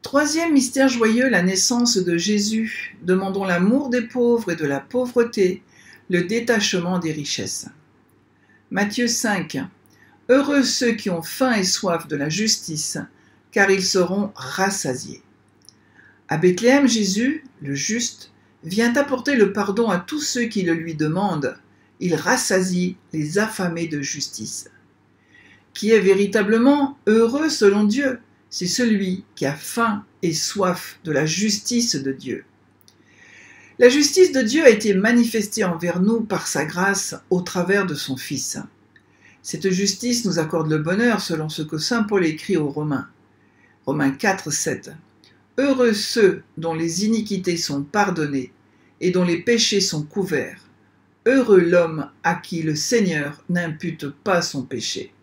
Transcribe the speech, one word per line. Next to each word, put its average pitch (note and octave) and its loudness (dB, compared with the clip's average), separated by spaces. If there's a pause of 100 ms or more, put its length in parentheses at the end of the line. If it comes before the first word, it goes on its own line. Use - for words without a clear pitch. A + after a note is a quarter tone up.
(140)
Troisième D#4 2
mystère C4+ 4
joyeux, A#3+ 2
la G3 2
naissance A#3 2
de F3 0
Jésus. G#3 -2
Demandons F#3+ 0
l'amour G3+ 2
des A#3+ 0
pauvres A#3+ 0
et - 0
de D#3+ -6
la C#3 0
pauvreté, A#3 0 (480)
le F3 0
détachement F#3+ 0
des D#3+ -4
richesses. C#3 -8 (1040)
Matthieu G#3 -2
cinq. G3 -2 (720)
Heureux C#4 4
ceux A#3+ 0
qui A3+ -4
ont E3 -4
faim B3 -2
et G3 0
soif F3 -2
de D3+ -6
la C#3+ -2
justice, E3+ -4 (540)
car G3 2
ils F#3+ 2
seront F#3 0
rassasiés. - -4 (1040)
À D#3 -2
Bethléem, A3 4
Jésus, A3+ 0 (180)
le C#3 -6
juste, G#3+ -6 (320)
vient A3 0
apporter C#4 0
le G#3 4
pardon G#3 0
à F3 0
tous D4+ -6
ceux B3 -2
qui A3+ -4
le E3+ 2
lui E3 -6
demandent. D#3 -2 (400)
Il F3 -2
rassasie F3+ 0 (160)
les D#3 -2
affamés E3+ -4
de D3+ -6
justice. - -10 (1000)
Qui G#3 -2
est A3 8
véritablement G#3+ 4 (100)
heureux A3+ 4
selon G#3 4
Dieu ? B3 0 (300)
C'est - -6
celui G3 0 (100)
qui D3 -4
a C#3 0
faim G#3 -4 (180)
et E3+ 0
soif F3+ -4
de E3 -8
la D3 0
justice G#3 -2
de C3+ -4
Dieu. C3 -10 (1400)
La B3+ 10
justice D4 6
de C4 2
Dieu B3+ 2
a C4 10
été G#3 4
manifestée A3 2
envers F3 -2
nous A3 4
par - -4
sa D3 -2
grâce F#3 -2 (140)
au F3+ 2
travers F#3 0
de D#3+ -6
son C3+ -8
Fils. - -8 (840)
Cette E3+ -4
justice G3+ -2
nous E3+ 0
accorde D#3 -2
le D#3 0
bonheur G3+ 0
selon D#3 -6
ce D#3 -8
que D#3 -8
saint A3 -2
Paul G3+ 0
écrit D#3 -2
aux D3+ 0
Romains. D3 -4 (760)
Romains C#3 0
quatre, F#3 -2
sept. - -6 (680)
Heureux B3+ 4
ceux G#3 2 (120)
dont D#3+ -4
les E3 -2
iniquités G#3 -2
sont C#3+ -4
pardonnées D3+ -2 (480)
et F3+ 0
dont F3+ 2
les E3+ 0
péchés A3 2
sont D#3 -4
couverts. D3+ -4 (640)
Heureux A#3 6
l'homme E3+ 2 (140)
à E3+ 0
qui E3 -8
le D#3 -2
Seigneur D#3 -2
n'impute E3 -6
pas F3 -2
son C#3 -6
péché. - -8 (120)